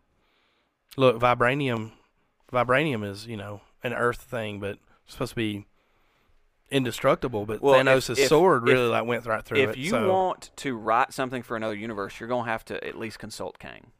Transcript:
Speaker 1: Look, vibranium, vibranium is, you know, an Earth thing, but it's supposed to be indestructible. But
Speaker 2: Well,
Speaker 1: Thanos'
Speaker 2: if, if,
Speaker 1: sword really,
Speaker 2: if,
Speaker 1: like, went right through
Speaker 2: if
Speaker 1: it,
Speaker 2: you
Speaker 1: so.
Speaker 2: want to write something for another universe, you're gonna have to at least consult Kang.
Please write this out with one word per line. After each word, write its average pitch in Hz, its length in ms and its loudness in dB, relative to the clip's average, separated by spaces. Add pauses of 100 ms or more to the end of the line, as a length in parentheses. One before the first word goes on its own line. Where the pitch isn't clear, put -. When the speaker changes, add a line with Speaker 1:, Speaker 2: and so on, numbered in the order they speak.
(1000)
Speaker 1:
Look, 127 200 4
vibranium, 123 720 0 (600)
vibranium 123 560 0
is, 101 180 -12
you 117 120 -12
know, 101 240 -14 (200)
an 120 120 -6
Earth 120 260 -2
thing, 107 400 -8
but 101 180 -8 (260)
it's - 100 -20
supposed 127 160 -8
to - 60 -14
be 104 300 -4 (1040)
indestructible. 131 760 0
But 110 160 -8
Speaker 2:
Well, 135 180 8
Speaker 1:
Thanos' 135 300 4
Speaker 2:
if, 117 80 -4
if, 135 100 4
Speaker 1:
sword 156 360 6
really, 127 220 4
Speaker 2:
if, 113 40 0
Speaker 1:
like, 113 160 0
went 117 180 -2
right 110 200 -4
through - 140 -2
Speaker 2:
if 131 120 4
Speaker 1:
it, 110 80 -6
Speaker 2:
you 151 120 -6
Speaker 1:
so. 185 220 2
Speaker 2:
want 185 440 -2
to 131 200 -6
write 110 380 0
something 127 280 -6
for 120 140 -8
another 110 200 -4
universe, 101 420 -8
you're 113 100 -12
gonna 120 220 -2
have 113 160 -6
to - 180 -8
at - 140 -10
least 110 220 -10
consult - 380 -12
Kang. 58 420 -20